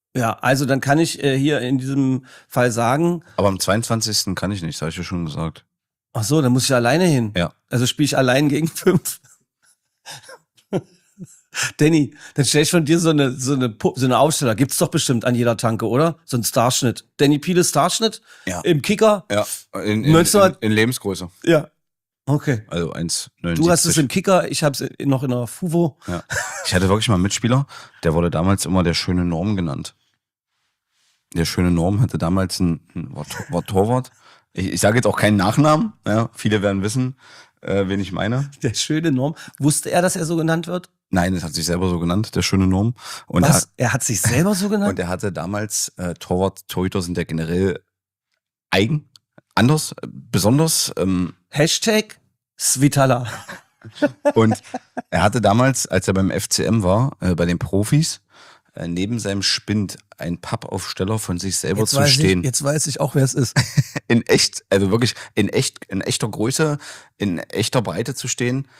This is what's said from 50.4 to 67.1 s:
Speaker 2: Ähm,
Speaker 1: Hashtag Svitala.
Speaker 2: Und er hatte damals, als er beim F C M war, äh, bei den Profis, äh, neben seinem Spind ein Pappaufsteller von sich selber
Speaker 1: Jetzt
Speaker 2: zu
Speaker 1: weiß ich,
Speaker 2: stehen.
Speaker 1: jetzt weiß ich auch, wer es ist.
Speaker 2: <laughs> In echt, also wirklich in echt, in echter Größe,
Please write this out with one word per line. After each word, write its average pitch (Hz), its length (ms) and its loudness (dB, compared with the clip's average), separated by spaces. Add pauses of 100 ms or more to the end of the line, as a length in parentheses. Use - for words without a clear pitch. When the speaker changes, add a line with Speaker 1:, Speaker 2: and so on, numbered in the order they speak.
Speaker 2:
Ähm, 90 360 -2 (160)
Speaker 1:
Hashtag 214 680 0 (380)
Svitala. 131 680 2 (1080)
Speaker 2:
Und 220 260 4 (520)
er 85 100 0
hatte 101 180 2
damals, 117 480 4
als - 200 0
er 98 80 0
beim 95 160 2
F - 180 -6
C - 160 -2
M 110 160 2
war, 104 380 2
äh, 90 160 0
bei 87 100 0
den 87 140 0
Profis, 147 640 0 (520)
äh, 87 140 -10
neben 95 320 -4
seinem 98 240 -4
Spind - 540 -2 (200)
ein 85 240 -8
Pappaufsteller - 800 -6
von 90 180 -6
sich 92 200 -6
selber 101 240 -2
Speaker 1:
Jetzt 107 100 0
Speaker 2:
zu 135 60 0
Speaker 1:
weiß 143 120 4
ich, 131 60 4
Speaker 2:
stehen. 95 280 4
Speaker 1:
jetzt 135 200 -2
weiß 147 240 0
ich 135 120 -6
auch, 147 140 -2
wer 135 100 4
es 131 120 0
ist. 131 180 0 (300)
Speaker 2:
<laughs> - 240 -10
In 117 160 4
echt, - 460 0
also 98 220 4
wirklich 117 240 2 (180)
in 104 140 2
echt, - 380 -4
in 95 160 -6
echter - 260 -4
Größe, 131 500 -2 (400)